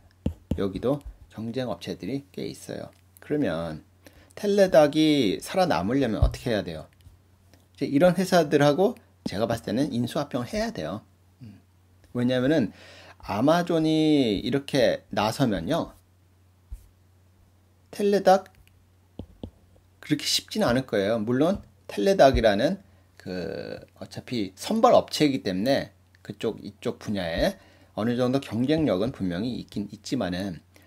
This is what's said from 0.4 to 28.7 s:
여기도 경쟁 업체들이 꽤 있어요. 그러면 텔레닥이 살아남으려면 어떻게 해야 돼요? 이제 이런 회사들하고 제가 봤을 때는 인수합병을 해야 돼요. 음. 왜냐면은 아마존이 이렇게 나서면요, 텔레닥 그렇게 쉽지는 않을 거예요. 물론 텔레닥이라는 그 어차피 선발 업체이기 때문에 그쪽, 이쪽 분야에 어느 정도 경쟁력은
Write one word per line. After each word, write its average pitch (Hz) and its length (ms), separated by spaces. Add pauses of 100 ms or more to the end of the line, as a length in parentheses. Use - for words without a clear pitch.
여기도 101 420 (300)
경쟁 113 380
업체들이 101 640
꽤 - 140
있어요. - 440 (300)
그러면 85 640 (500)
텔레닥이 156 1080
살아남으려면 113 800
어떻게 - 280
해야 101 140
돼요? 80 220 (880)
이제 143 120
이런 170 300
회사들하고 165 800 (280)
제가 - 220
봤을 113 200
때는 277 260
인수합병을 123 600
해야 214 200
돼요. 85 300 (400)
음. 104 180 (520)
왜냐면은 127 600 (460)
아마존이 156 1200
이렇게 120 720
나서면요, 107 840 (2000)
텔레닥 202 640 (1500)
그렇게 - 240
쉽지는 - 420
않을 127 200
거예요. 104 320
물론 131 440 (240)
텔레닥이라는 143 920 (360)
그 80 640 (220)
어차피 101 560
선발 226 380
업체이기 135 480
때문에 104 500 (300)
그쪽, - 420
이쪽 - 340
분야에 101 600 (360)
어느 117 220
정도 127 240
경쟁력은 127 720